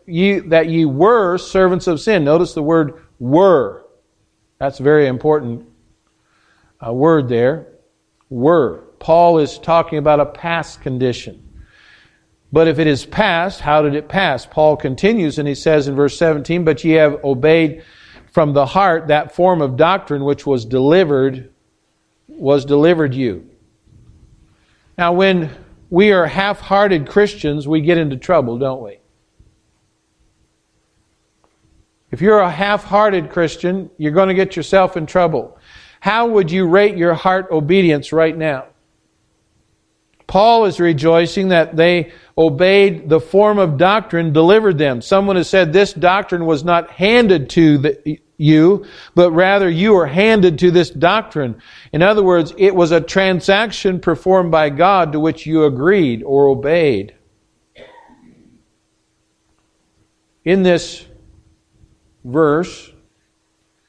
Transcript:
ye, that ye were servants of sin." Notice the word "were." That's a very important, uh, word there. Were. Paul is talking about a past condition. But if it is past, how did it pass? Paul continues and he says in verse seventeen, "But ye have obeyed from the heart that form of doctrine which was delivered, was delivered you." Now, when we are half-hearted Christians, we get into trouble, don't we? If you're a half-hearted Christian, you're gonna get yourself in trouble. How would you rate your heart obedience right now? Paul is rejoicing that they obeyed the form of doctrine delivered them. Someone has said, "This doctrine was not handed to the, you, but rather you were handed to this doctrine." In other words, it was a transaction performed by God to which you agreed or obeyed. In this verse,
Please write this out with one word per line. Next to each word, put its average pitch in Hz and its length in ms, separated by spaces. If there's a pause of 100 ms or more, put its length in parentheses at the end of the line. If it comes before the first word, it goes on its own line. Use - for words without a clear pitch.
ye, 185 360
that 160 280
ye 165 160
were 180 540
servants 185 480
of 165 160
sin." 208 200
Notice 160 300
the 156 100
word 156 380 (180)
"were." 135 680 (720)
That's 135 200
a 135 40
very 147 240
important, 127 600 (1200)
uh, 117 60
word 139 380
there. 123 380 (600)
Were. 131 560 (140)
Paul 170 400
is 143 200
talking 165 380
about 147 240
a 143 60
past 170 560
condition. 123 840 (880)
But 160 160
if 151 100
it 160 80
is 143 200
past, 185 540
how 151 200
did 147 140
it 147 160
pass? 165 340
Paul 151 320
continues 151 640
and 147 100
he 139 60
says 151 340
in 139 80
verse 139 220
seventeen, 160 440
"But 156 220
ye 160 80
have 151 320
obeyed 147 600 (460)
from 151 240
the 139 100
heart 165 440
that 151 260
form 180 260
of 131 160
doctrine 156 480
which 143 220
was 131 180
delivered, 131 840 (760)
was 143 380
delivered 147 480
you." 117 340 (1500)
Now, 175 160
when 180 380 (400)
we 202 220
are 175 120
half-hearted 190 840
Christians, 151 600
we 156 140
get 165 160
into 143 180
trouble, 127 400
don't 135 260
we? 101 180 (3000)
If 123 120
you're 214 160
a 180 120
half-hearted 196 800
Christian, 175 720
you're 151 140
gonna 190 200
get 190 240
yourself 180 400
in 160 80
trouble. 160 540 (420)
How 226 280
would 196 220
you 185 160
rate 196 300
your 170 160
heart 185 380
obedience 156 640
right 160 200
now? 151 300 (1600)
Paul 226 380
is 180 160
rejoicing 170 680
that 165 280
they 170 360 (260)
obeyed 170 720
the 160 100
form 208 380
of 165 180
doctrine 170 560
delivered 180 460
them. 135 240
Someone 196 340
has 170 140
said, 175 240
"This 196 180
doctrine 180 540
was 156 180
not 170 260
handed 190 600
to 156 260
the, 147 420 (200)
you, 160 480 (280)
but 175 180
rather 190 360
you 175 240
were 170 140
handed 185 540
to 180 100
this 170 180
doctrine." 156 680 (360)
In 156 80
other 208 220
words, 175 340
it 190 180
was 170 180
a 165 80
transaction 190 1000
performed 180 500
by 156 200
God 170 420
to 151 80
which 156 240
you 156 200
agreed 143 580
or 139 240
obeyed. 139 680 (3250)
In 185 180
this 175 420 (1200)
verse, 151 680 (1000)